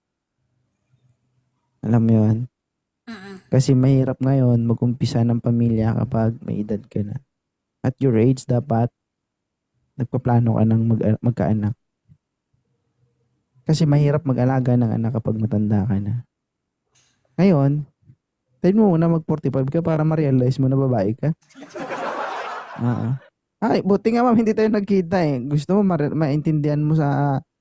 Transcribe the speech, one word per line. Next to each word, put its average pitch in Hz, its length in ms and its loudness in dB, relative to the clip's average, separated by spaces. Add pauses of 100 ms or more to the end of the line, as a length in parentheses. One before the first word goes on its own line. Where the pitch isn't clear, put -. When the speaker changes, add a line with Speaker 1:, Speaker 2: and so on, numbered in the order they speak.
(1800)
Speaker 1:
Alam 113 180 2
mo 113 120 2
yun? 110 240 2 (680)
Speaker 2:
Mm-mm. 381 320 -18 (120)
Speaker 1:
Kasi 135 260 2
mahirap 131 440 2
ngayon 127 460 2
mag-umpisa 117 600 -2
ng 117 160 0
pamilya 113 540 0
kapag 113 460 -2
may 104 220 -6
edad 104 200 -6
ka - 200 -8
na. 104 140 -8 (680)
At 135 160 -2
your 135 160 2
age, 127 280 2
dapat 117 460 -2 (1080)
nagpaplano 120 580 0
ka 107 80 2
ng 113 220 2
mag-, 110 340 0
magkaanak. 104 560 -2 (1900)
Kasi 156 160 2
mahirap 147 400 2
mag-alaga 123 500 0
ng 120 180 2
anak 113 220 -2
kapag 110 240 -2
matanda 107 460 0
ka 101 160 0
na. 107 240 -4 (1120)
Ngayon, 147 480 2 (760)
tayo 180 180 2
mo 214 140 4
muna 165 220 2
mag 160 100 0
forty-five 151 460 -2
ka 165 140 -2
para 165 200 0
ma-realize 135 560 2
mo 135 80 0
na 135 140 2
babae 120 340 0
ka. 143 220 -4 (1400)
Oo. 113 280 -2 (520)
Ay, 208 220 0
buti 202 320 0
nga, 240 100 2
ma'am, 240 140 2
hindi 220 160 2
tayo 220 160 0
nagkita 196 500 0
eh. 147 220 0
Gusto 147 340 -2
mo 196 160 2
ma-, 147 240 -2
maintindihan 147 640 0
mo 151 140 0
sa, 143 440 0 (240)